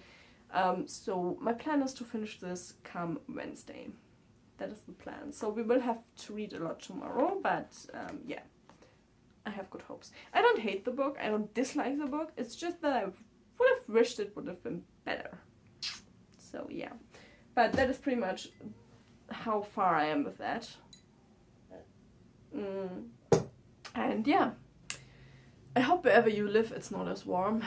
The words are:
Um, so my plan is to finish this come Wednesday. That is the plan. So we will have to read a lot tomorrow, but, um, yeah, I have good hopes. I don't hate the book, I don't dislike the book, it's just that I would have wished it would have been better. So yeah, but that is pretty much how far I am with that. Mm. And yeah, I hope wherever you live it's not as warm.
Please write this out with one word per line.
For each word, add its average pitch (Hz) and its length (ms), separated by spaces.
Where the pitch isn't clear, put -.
Um, 185 360
so 180 520
my 226 140
plan 285 300
is 262 120
to 247 80
finish 214 360
this 180 340
come 170 440
Wednesday. - 600
That 196 140
is 214 80
the - 140
plan. - 380
So 220 180
we 220 120
will 233 180
have 240 200
to 208 100
read 208 200
a 180 60
lot 165 220
tomorrow, 233 600
but, 185 280
um, 92 320
yeah, - 160
I 220 60
have 202 180
good - 140
hopes. - 280
I - 80
don't 453 180
hate 196 260
the 247 60
book, 269 300
I - 60
don't 214 260
dislike 262 460
the 294 80
book, 302 280
it's - 200
just 349 260
that 285 120
I 214 120
would - 680
have - 120
wished 226 320
it 202 160
would - 120
have 185 160
been 175 200
better. - 320
So - 340
yeah, - 220
but 226 200
that 254 160
is 262 80
pretty 247 220
much - 300
how 214 320
far 190 340
I 151 120
am 156 160
with 185 160
that. 135 280
Mm. 196 520
And 220 320
yeah, 302 260
I 247 60
hope 339 220
wherever 226 240
you 208 200
live 220 280
it's - 140
not 185 180
as 190 180
warm. 196 420